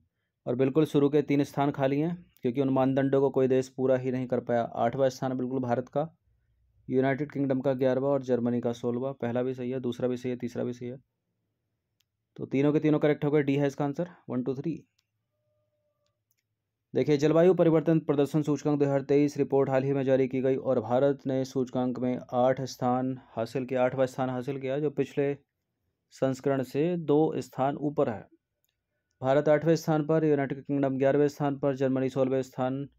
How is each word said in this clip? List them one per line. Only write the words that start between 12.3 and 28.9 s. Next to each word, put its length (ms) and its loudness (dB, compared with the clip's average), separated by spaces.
तो 100 -10
तीनों 260 2
के 60 2
तीनों 200 2
करेक्ट 260 2
हो 60 0
गए। 120 4
डी 120 0
है 120 2
इसका 180 -4
आंसर, 240 -4
वन, 140 -4
टू, 120 -4
थ्री। 280 -8
देखिए, 240 0
जलवायु 360 4
परिवर्तन 480 2
प्रदर्शन 400 0
सूचकांक 380 -2
दो 60 2
हज़ार 180 0
तेईस 340 2
रिपोर्ट 320 0
हाल 140 2
ही 100 -2
में 100 -2
जारी 240 2
की 140 -4
गई 160 2
और 240 0
भारत 460 2
ने 180 -2
सूचकांक 540 -4
में 200 -2
आठ 280 2
स्थान 540 -4
हासिल 340 -6
किया, 180 0
आठवां 240 0
स्थान 220 -4
हासिल 300 -6
किया, 200 -4
जो 120 0
पिछले 420 -2
संस्करण 520 -2
से 320 -2
दो 420 2
स्थान 400 -4
ऊपर 300 0
है। 160 -8